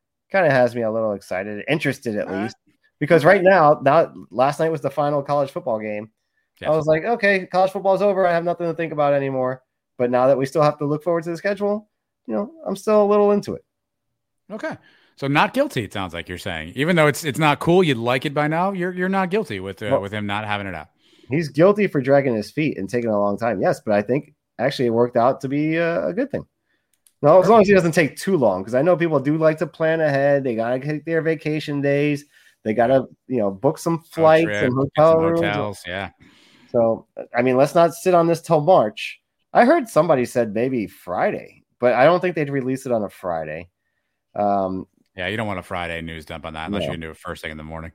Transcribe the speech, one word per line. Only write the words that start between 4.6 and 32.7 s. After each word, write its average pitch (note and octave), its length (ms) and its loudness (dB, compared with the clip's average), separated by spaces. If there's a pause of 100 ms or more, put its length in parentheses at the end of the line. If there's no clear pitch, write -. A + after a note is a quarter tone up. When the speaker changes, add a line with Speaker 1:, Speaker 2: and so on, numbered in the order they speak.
Speaker 1:
was C#3+ 100 -6
the C#3 80 -4
final C#3+ 340 -2
college C#3+ 280 -2
football B2+ 280 -6
game. G#2+ 320 -10 (480)
Speaker 2:
Yes. - 100 -6
Speaker 1:
I D#3 60 2
was D#3 100 -2
like, D#3 200 0
"Okay, G3+ 400 0
college F#3 260 0
football's F#3+ 300 0
over. F#3+ 260 2
I F3 60 2
have E3+ 100 0
nothing E3+ 240 -4
to E3 60 -4
think D#3+ 180 -6
about D3 220 0
anymore." C3 500 -2 (340)
But B2 140 0
now B2+ 160 4
that C3+ 100 4
we C3+ 80 0
still D3+ 160 -2
have D3 180 2
to D3 60 -4
look D3+ 180 -4
forward E3+ 200 -2
to F3 60 -10
the E3 80 -8
schedule, G3+ 520 -4 (360)
you A3+ 80 -8
know, G#3+ 180 -4 (140)
I'm G3 100 -4
still G#3+ 260 2
a G3+ 60 4
little G#3 240 4
into G3+ 220 -2
it. - 100 -12 (880)
Speaker 2:
Okay. G#3+ 260 -10 (400)
So C#3 100 -8
not D#3+ 260 0
guilty, C4 300 -2
it - 100 -12
sounds F#2+ 200 -4
like E2+ 160 -10
you're F2+ 80 -8
saying. E2+ 380 -8
Even D#3 200 0
though D#3 120 4
it's, D3 180 -2
it's C#3+ 140 -4
not D3 200 2
cool, F3+ 240 4
you'd C#3 140 0
like A#2+ 280 -2
it D3 80 -4
by D3 140 -2
now, F3 240 -2
you're, F#3 220 -6
you're F3+ 160 -4
not F#3+ 200 -2
guilty F3+ 300 -4
with, F#2+ 240 -10
uh, G#2 80 -6
Speaker 1:
Well, - 100 0
Speaker 2:
with G2 120 -8
him G#2+ 120 -6
not G2+ 200 -4
having G#2 220 -4
it F2+ 80 -10
out. D2+ 120 -14 (420)
Speaker 1:
he's D3 200 -4
guilty F#3+ 380 4
for D3 120 -2
dragging C3+ 360 2
his G#2+ 140 -6
feet D3+ 280 -4
and F#2+ 120 -8
taking A#2 200 -2
a G#2 100 0
long G2+ 180 0
time, A2 240 -2
yes, D#3+ 240 -2
but G#2+ 80 0
I G#2 80 2
think C3 320 -4 (240)
actually A#2+ 280 -2
it A#2 60 0
worked A#2+ 260 2
out A#2+ 240 2
to C3+ 80 -8
be, D3+ 280 -2
uh, E3+ 300 -2
a F3 60 -4
good B3 180 -4
thing. - 140 -8 (760)
No, E3+ 200 8
as F3+ 80 2
long A3+ 120 8
as F#3+ 60 4
he G3+ 60 4
doesn't F3 180 4
take D3+ 240 2
too G3 220 -2
long, F#2+ 260 2
'cause A2 120 -6
I C3 60 4
know F3 140 4
people D#3 240 0
do D3 180 -2
like D#3 200 2
to E3 100 -4
plan D#3+ 320 -2
ahead. C#3+ 460 2
They A#2+ 100 -2
gotta A#2 240 -2
take D3 240 -6
their E3 180 -2
vacation D3+ 600 -4
days. C#3+ 420 0 (400)
They A2 100 -2